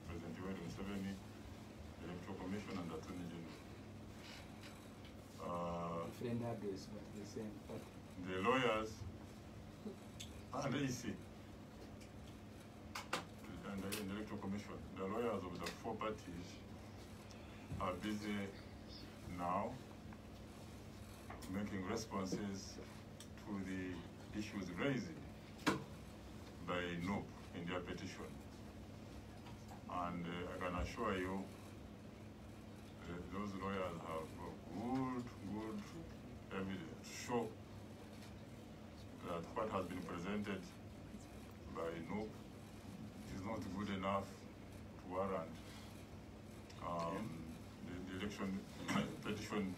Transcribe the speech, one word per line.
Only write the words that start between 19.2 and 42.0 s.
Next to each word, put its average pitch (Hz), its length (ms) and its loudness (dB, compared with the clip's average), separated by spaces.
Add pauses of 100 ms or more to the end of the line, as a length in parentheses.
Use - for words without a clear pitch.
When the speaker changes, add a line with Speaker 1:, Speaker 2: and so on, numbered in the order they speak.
Speaker 1:
now 92 320 6 (1800)
making 101 340 4
responses 98 880 2 (680)
to 104 80 0 (160)
the 92 680 -2
issues 101 280 2 (140)
raised 117 320 6 (1500)
by 90 140 4 (240)
nup 101 180 4 (320)
in 87 140 0
their 92 120 4
petition. 92 460 -2 (1600)
And, 87 360 2
uh, 87 280 0
I 90 100 0
can 87 160 4
assure 104 380 6
you, 95 240 4 (1600)
uh, 85 100 -2 (200)
those 101 180 2 (120)
lawyers 95 340 4 (120)
have 80 200 2 (460)
good, 127 480 4 (300)
good 104 280 0 (720)
evidence 95 520 0
to - 220 -4
show 117 220 6 (1800)
that 85 140 2 (120)
what 107 160 4
has 95 160 4
been 90 160 0
presented 95 580 2 (1120)
by 82 140 2 (220)